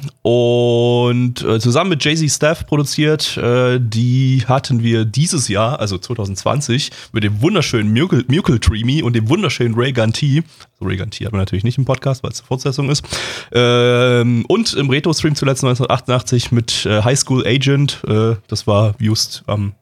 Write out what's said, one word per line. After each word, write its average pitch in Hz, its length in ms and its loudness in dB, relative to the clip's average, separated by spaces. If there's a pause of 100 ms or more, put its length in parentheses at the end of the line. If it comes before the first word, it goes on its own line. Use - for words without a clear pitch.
(220)
und, 120 1200 2
äh, 113 160 2
zusammen 135 300 2
mit 147 140 -2
Jay-Z 151 280 0
Staff 156 340 0
produziert, 151 720 0
äh, 123 440 2
die 123 680 2
hatten 127 340 0
wir 113 220 2
dieses 135 440 -2
Jahr, 110 300 0
also 98 200 -4
zweitausendzwanzig, 113 920 -2 (220)
mit 110 100 -2
dem 104 200 0
wunderschönen 131 500 2
Miracle, 143 340 2
Miracle 131 320 2
Dreamy 120 440 -2
und 120 100 0
dem 110 160 0
wunderschönen 127 460 0
Ray 127 180 0
Gun 110 220 0
T. 151 280 0 (380)
Also 95 80 -6
Ray 95 80 -4
Gun 101 140 -8
T - 160 -10
hat 98 60 -8
man 98 100 0
natürlich 95 220 -2
nicht 117 120 -2
im 135 80 0
Podcast, 131 380 -2
weil - 100 -8
es - 80 -12
eine - 60 -20
Fortsetzung 139 420 -4
ist. 147 160 -2 (480)
Ähm, 120 960 2
und 220 240 0
im 143 160 -2
Retro-Stream 147 460 0
zuletzt 131 280 -2
neunzehnhundertachtundachtzig 123 880 0
mit, - 340 -2
äh, 104 160 2
High 131 160 2
School - 280 0
Agent. 139 600 0
Äh, 110 280 2 (120)
das - 180 -8
war 104 320 2
just - 480 -2
am 101 340 -2